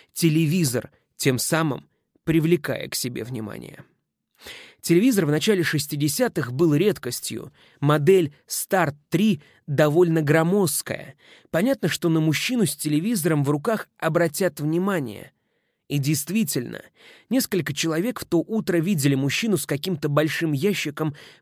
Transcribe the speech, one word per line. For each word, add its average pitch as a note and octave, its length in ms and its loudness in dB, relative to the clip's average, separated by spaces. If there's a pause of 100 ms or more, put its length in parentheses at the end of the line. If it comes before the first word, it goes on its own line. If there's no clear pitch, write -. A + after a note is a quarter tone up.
(120)
телевизор, D#3 800 2 (260)
тем B2+ 220 0
самым D#3+ 500 -2 (360)
привлекая E3 640 0
к - 60 -12
себе A#2+ 300 -6
внимание. A2+ 600 -12 (960)
Телевизор F#3+ 460 4
в C#3+ 40 0
начале E3+ 340 2
шестидесятых D3+ 880 -2
был D3+ 220 2
редкостью. C3+ 800 -2 (280)
Модель D3+ 520 4 (140)
Старт E3+ 480 -2 (140)
три F#3+ 340 2 (240)
довольно D#3+ 560 4
громоздкая. E3 920 0 (340)
Понятно, A3+ 380 0
что - 200 -2
на D#3+ 120 4
мужчину D#3+ 460 0
с - 100 -2
телевизором D#3 680 0
в C#3 80 0
руках D3+ 380 -2 (100)
обратят E3 640 -2
внимание. D#3 720 -4 (560)
И C#3+ 100 -2
действительно, C#3 840 -2 (480)
несколько G3 420 0
человек E3 480 -2
в - 60 -12
то E3+ 120 0
утро F#3 400 -2
видели D3 380 2
мужчину C#3+ 400 0
с - 100 -4
каким-то D3+ 420 -4
большим D3+ 440 0
ящиком D3+ 640 -2 (260)